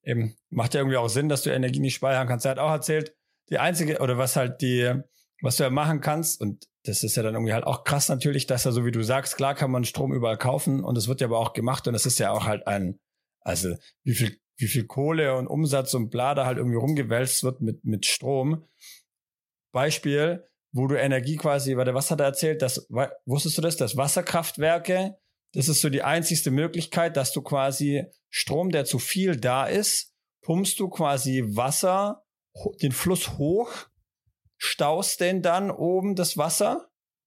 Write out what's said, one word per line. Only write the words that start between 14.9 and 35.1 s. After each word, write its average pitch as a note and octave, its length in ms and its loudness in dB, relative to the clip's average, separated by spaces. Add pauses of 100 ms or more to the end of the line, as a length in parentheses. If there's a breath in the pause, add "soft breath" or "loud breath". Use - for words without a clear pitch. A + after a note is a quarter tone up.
und B2+ 100 -2
Umsatz C#3 480 0
und A#2+ 160 -2
bla B2+ 240 0
da C#3 100 2
halt B2+ 140 0
irgendwie A#2+ 180 0
rumgewälzt B2+ 680 0
wird B2 180 -2
mit, A2 220 -2
mit G#2+ 200 -2
Strom. C#3 640 0 (1080 loud breath)
Beispiel, D3+ 720 2 (280 soft breath)
wo C3 140 0
du C3+ 120 2
Energie C3+ 380 2
quasi, C#3 420 0
warte, B2+ 160 2
was C#3 160 -2
hat D#3 100 0
er C#3+ 60 4
erzählt? D3 340 0
Das, - 300 -2
wa-, C3+ 200 -2 (140)
wusstest D3 320 0
du E3 60 -2
das? E3 160 0
Dass B2 180 -2
Wasserkraftwerke, E3+ 1200 0 (380)
das C#3+ 140 0
ist D3+ 120 2
so D#3 80 2
die C3+ 140 0
einzigste D#3+ 480 0
Möglichkeit, E3 640 0
dass C3+ 160 0
du - 80 -4
quasi C#3 640 0 (240 soft breath)
Strom, E3+ 420 -2
der D#3 140 2
zu B2 140 -2
viel F#3 380 0
da B2+ 280 2
ist, - 500 0 (280)
pumpst F#3 360 0
du F#3+ 120 -2
quasi C3+ 520 0 (140)
Wasser, F#3 680 0 (320)
ho-, - 280 -8
den - 100 2
Fluss - 460 -2
hoch, F#3 320 0 (880)
staust D#3+ 600 0